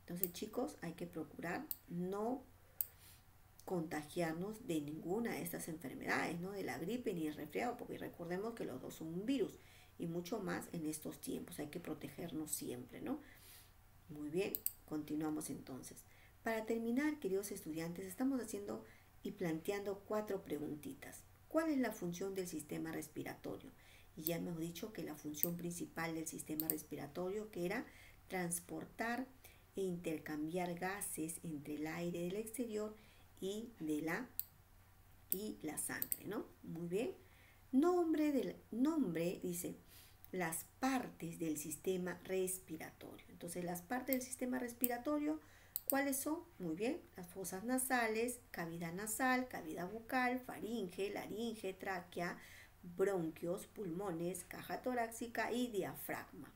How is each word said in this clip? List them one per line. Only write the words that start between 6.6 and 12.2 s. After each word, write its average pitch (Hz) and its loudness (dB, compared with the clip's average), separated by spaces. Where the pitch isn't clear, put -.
la 123 -2
gripe 214 0
ni 160 2
el 151 -2
resfriado, 151 0
porque - -6
recordemos 190 -2
que 214 -4
los - -4
dos - -8
son 160 -6
un 180 -2
virus, 240 2
y - -2
mucho 175 0
más 185 -2
en 156 -2
estos - -4
tiempos. - -4
Hay 151 -2
que 175 -6
protegernos 156 -4